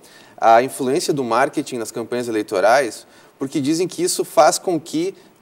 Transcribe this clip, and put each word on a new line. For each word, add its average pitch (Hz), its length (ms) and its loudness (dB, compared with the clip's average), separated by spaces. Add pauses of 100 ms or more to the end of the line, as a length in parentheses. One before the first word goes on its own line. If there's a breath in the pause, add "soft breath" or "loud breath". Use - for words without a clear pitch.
(380 loud breath)
a 113 240 6
influência 135 520 -2
do 135 100 -2
marketing 131 540 -2
nas 110 140 -8
campanhas 120 360 -6
eleitorais, 107 800 0 (320 soft breath)
porque 139 220 -4
dizem 160 260 -2
que 165 160 -6
isso 180 200 -2
faz 165 360 2
com 170 200 -2
que 175 360 -6 (260 soft breath)